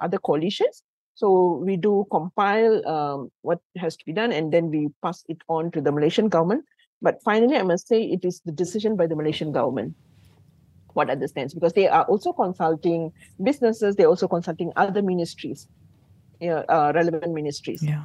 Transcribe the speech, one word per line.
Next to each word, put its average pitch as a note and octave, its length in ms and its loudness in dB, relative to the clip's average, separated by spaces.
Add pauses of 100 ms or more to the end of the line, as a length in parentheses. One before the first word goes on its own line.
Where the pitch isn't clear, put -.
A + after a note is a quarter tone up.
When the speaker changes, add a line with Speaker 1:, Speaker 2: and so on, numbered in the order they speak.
Speaker 1:
other F#3 160 -2
coalitions. G3+ 640 -2 (340)
So F3+ 480 2
we F#3+ 140 -2
do G3+ 320 2
compile, G3+ 760 2
um, C#3+ 420 -4 (120)
what F3 180 -2 (180)
has E3 200 -6
to - 80 -20
be D#3+ 80 -10
done, A3 180 0
and D#3 200 -2
then E3+ 200 2
we D3+ 180 -2 (140)
pass E3+ 260 -6
it E3 80 -8 (100)
on E3 240 -2
to D#3 100 -4
the E3 100 2
Malaysian D#3 380 0
government. F3+ 360 0 (360)
But D3+ 200 0
finally, A#3 360 2
I G3+ 60 2
must F#3 260 0
say A3+ 120 4
it F#3 220 -4
is F3+ 220 -4
the E3+ 80 -6
decision G#3 420 -4
by G3 120 2
the D#3+ 80 -2
Malaysian D3+ 360 -4
government. B2 420 -2 (1000)
What D3 160 0
are B2+ 80 -2
the C3 100 -4
stands? C#3 260 -8
Because E3+ 200 0
they G3 160 4
are D#3 160 4
also C#4 260 0
consulting E3 800 -2 (300)
businesses, A3 560 0
they're F3 100 8
also F3+ 200 4
consulting F3 500 -4
other G3 240 2
ministries, F3 640 -4 (720)
you E3+ 100 -6
know, D#3+ 200 -2
uh, D3 260 4
relevant E3+ 380 0
ministries D3 500 -6
Speaker 2:
Yeah. D3+ 220 -2